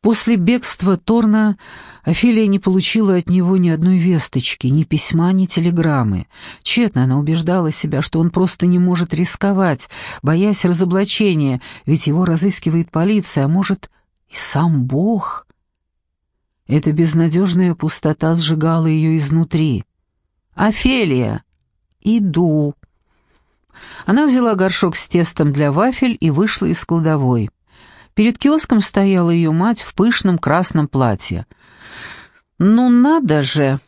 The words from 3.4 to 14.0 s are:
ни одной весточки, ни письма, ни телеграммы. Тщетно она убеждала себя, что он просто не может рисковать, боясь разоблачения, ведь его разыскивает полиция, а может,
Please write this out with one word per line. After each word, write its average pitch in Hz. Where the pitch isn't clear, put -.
ни 175
одной 170
весточки, 160
ни 147
письма, 165
ни 190
телеграммы. 160
Тщетно 202
она 131
убеждала 160
себя, 143
что -
он 170
просто 180
не 180
может 175
рисковать, 180
боясь 180
разоблачения, 175
ведь 147
его 156
разыскивает 170
полиция, 175
а -
может, 185